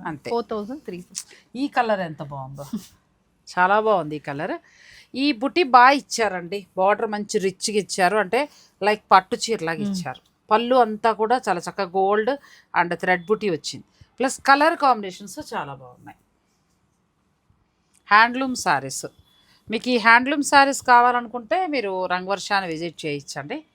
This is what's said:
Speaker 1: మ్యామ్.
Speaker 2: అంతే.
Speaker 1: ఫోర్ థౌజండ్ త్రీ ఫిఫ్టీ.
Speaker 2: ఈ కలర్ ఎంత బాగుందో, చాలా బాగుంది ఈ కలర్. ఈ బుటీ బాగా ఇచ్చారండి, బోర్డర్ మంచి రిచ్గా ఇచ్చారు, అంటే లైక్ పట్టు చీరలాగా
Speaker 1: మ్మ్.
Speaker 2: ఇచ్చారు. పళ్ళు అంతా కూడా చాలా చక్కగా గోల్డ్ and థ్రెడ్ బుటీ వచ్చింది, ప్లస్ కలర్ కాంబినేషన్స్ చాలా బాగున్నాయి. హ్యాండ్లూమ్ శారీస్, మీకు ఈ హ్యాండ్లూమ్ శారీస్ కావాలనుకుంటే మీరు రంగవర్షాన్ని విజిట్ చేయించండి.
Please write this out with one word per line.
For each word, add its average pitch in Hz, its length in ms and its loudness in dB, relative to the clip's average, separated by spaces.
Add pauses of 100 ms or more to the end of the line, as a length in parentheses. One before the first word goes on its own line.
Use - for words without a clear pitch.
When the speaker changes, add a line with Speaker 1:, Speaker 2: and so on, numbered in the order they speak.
Speaker 1:
మ్యామ్. 185 80 -10
Speaker 2:
అంతే. 151 220 -10
Speaker 1:
ఫోర్ 233 200 -2
థౌజండ్ 220 320 -8
త్రీ 180 180 -12
ఫిఫ్టీ. - 580 -16
Speaker 2:
ఈ 277 100 -4
కలర్ 220 320 -2
ఎంత 160 220 -8
బాగుందో, 139 420 -14 (920)
చాలా 190 220 4
బాగుంది 175 360 0
ఈ - 20 -8
కలర్. 156 420 -8 (540)
ఈ 277 180 0
బుటీ 262 300 0
బాగా 247 280 8
ఇచ్చారండి, 196 760 -2 (100)
బోర్డర్ 202 300 2
మంచి 208 320 -4
రిచ్గా 190 400 -4
ఇచ్చారు, 190 380 0
అంటే 220 320 0 (340)
లైక్ 214 280 0
పట్టు 196 260 4
చీరలాగా 190 460 -6
Speaker 1:
మ్మ్. 202 100 -4
Speaker 2:
ఇచ్చారు. 160 280 -10 (300)
పళ్ళు 240 260 4
అంతా 226 360 2
కూడా 220 360 0
చాలా 180 120 0
చక్కగా 180 280 -6
గోల్డ్ 196 420 0 (500)
and 175 140 -2
థ్రెడ్ 180 320 -2
బుటీ 214 240 -2
వచ్చింది, 143 340 -8 (340)
ప్లస్ 254 220 -4
కలర్ 294 360 4
కాంబినేషన్స్ 226 800 -4
చాలా 147 200 -8
బాగున్నాయి. 123 440 -20 (1900)
హ్యాండ్లూమ్ 240 460 4
శారీస్, 135 500 -4 (640)
మీకు 233 180 -6
ఈ 247 100 2
హ్యాండ్లూమ్ 247 440 4
శారీస్ 277 400 4
కావాలనుకుంటే 240 840 2
మీరు 202 400 -4
రంగవర్షాన్ని 185 640 -4
విజిట్ 165 360 -8
చేయించండి. 147 580 -8 (100)